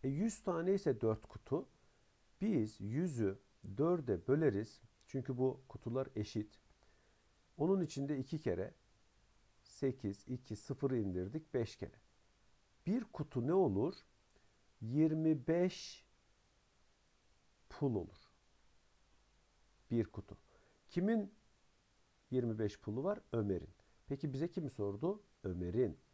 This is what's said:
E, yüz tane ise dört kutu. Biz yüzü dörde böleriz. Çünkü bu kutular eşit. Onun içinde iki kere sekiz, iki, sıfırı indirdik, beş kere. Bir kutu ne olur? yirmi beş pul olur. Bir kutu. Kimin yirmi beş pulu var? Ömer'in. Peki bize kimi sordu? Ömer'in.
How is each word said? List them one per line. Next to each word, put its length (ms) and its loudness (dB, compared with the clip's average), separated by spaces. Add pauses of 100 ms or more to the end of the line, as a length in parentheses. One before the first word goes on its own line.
E, 60 -2
yüz 340 -2
tane 320 2
ise 260 2
dört 260 2
kutu. 420 -4 (720)
Biz 400 0
yüzü 580 0 (400)
dörde 480 2
böleriz. 560 2 (240)
Çünkü 320 -4
bu 300 2
kutular 480 -4
eşit. 440 -4 (960)
Onun 240 2
içinde 380 -2
iki 200 -4
kere 360 -2 (880)
sekiz, 680 -2
iki, 280 -6
sıfırı 420 -2
indirdik, 560 -2
beş 220 -2
kere. 200 -10 (920)
Bir 180 0
kutu 420 -4
ne 80 2
olur? 400 4 (840)
yirmi 680 2
beş 600 0 (1600)
pul 240 0
olur. 380 -6 (1600)
Bir 140 2
kutu. 320 -10 (520)
Kimin 460 0 (960)
yirmi 280 0
beş 220 -2
pulu 240 -4
var? 160 -2 (120)
Ömer'in. 380 0 (360)
Peki 260 -4
bize 180 -2
kimi 200 -4
sordu? 520 -2 (220)
Ömer'in. 540 0 (160)